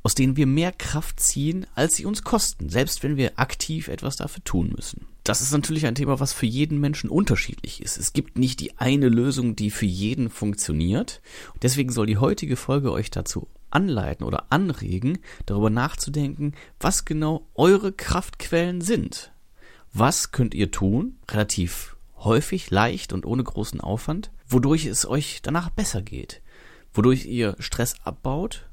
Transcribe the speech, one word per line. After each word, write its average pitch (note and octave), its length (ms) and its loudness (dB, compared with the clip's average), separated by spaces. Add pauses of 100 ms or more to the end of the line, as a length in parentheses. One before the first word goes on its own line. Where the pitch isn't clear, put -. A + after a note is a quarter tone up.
aus - 140 4
denen C3 220 4
wir D3 100 6
mehr D#3+ 240 4
Kraft - 480 -4
ziehen, E3 560 0
als D#3+ 220 2
sie - 80 -6
uns G#3 180 -2
kosten, - 460 0
selbst B2 340 0
wenn C#3+ 140 0
wir C3 200 0
aktiv - 520 -2
etwas - 260 -4
dafür - 300 -8
tun - 280 0
müssen. - 340 -10 (180)
Das - 160 0
ist C3 100 0
natürlich D3+ 360 0
ein A#2 80 0
Thema, C#3 240 0
was C#3 140 0
für - 120 -2
jeden C#3+ 340 0
Menschen C#3+ 300 0
unterschiedlich - 720 0
ist. - 160 -6
Es - 160 -4
gibt - 240 -4
nicht B2+ 220 0
die - 180 -8
eine C3 320 4
Lösung, A#2+ 460 2
die G#2 160 0
für - 160 -2
jeden G#2+ 420 0
funktioniert. G2+ 920 0 (440)
Deswegen B2+ 280 2
soll A#2 140 2
die G#2+ 140 2
heutige C#3+ 360 0
Folge C3+ 360 0
euch D2 180 -2
dazu - 380 -6 (240)
anleiten D#3+ 520 0
oder - 280 -2
anregen, C#3 680 0 (300)
darüber G#2 240 2
nachzudenken, C#3+ 840 -2 (260)
was - 260 0
genau D#3 500 -2
eure F#3+ 360 6
Kraftquellen F3+ 880 -2
sind. - 500 -2 (600)
Was - 400 2
könnt A#2+ 220 2
ihr G2 160 0
tun, A#2+ 480 0 (140)
relativ - 680 -2 (200)
häufig, A#2+ 520 2
leicht - 420 0
und - 140 -4
ohne B2 180 -2
großen - 380 -6
Aufwand, D3 480 -4 (180)
wodurch C#3+ 380 4
es A2 220 -2
euch - 340 -2
danach E3+ 300 -2
besser G3 320 -2
geht, - 400 -10 (500)
wodurch B2+ 320 4
ihr A2+ 320 0
Stress - 460 -4
abbaut C#3+ 680 -4